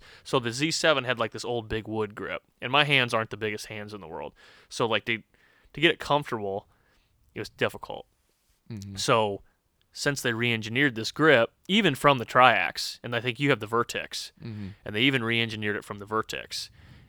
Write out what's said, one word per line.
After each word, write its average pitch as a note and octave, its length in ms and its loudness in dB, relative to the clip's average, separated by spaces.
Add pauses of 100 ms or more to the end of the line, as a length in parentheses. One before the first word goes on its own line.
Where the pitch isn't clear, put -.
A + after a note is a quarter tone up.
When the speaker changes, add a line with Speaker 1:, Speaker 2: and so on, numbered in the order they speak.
(240)
Speaker 1:
So - 160 0
the A#2 120 -2
Z C#3 200 -2
seven D3+ 340 2
had, B2 140 -2
like, A2+ 120 -2
this A2+ 120 -10
old A#2 240 -4
big A2 200 -6
wood G#2+ 280 -4
grip, F#2 280 -8 (180)
and B2 100 -6
my C#3+ 120 6
hands C3+ 320 2
aren't A2 160 -2
the G#2+ 60 -8
biggest G#2 280 -6
hands G#2+ 300 -12
in G2+ 60 -12
the E2 60 -16
world. D2+ 260 -10 (360)
So, - 180 -2
like, A2 180 0
to, A2+ 160 -2 (520)
to D3 80 -10
get E3 100 8
it - 80 -2
comfortable, G#2+ 680 -4 (680)
it - 40 -8
was A#2+ 100 -8
difficult. - 560 -6 (680)
Speaker 2:
Mm-hmm. G2+ 240 -12
Speaker 1:
So G#2+ 460 2 (500)
since C#3+ 300 -2
they A#2+ 120 0
re-engineered A#2 640 0
this A2 160 -4
grip, C#3 400 6 (160)
even F#3 280 4
from C#3 240 4
the A2 80 -6
Triax, A2 760 4
and A#2+ 120 -4
I A2+ 60 0
think A#2+ 180 -4
you C#3+ 100 2
have B2 100 2
the A2 80 -10
Vertix, A2+ 640 -4 (100)
Speaker 2:
Mm-hmm. G#2+ 260 -10 (180)
Speaker 1:
and G#2+ 100 -6
they A2 60 0
even C3 220 2
re-engineered A2 520 -2
it - 80 -8
from G2+ 160 -12
the G2 80 -14
Vertix - 600 -6 (400)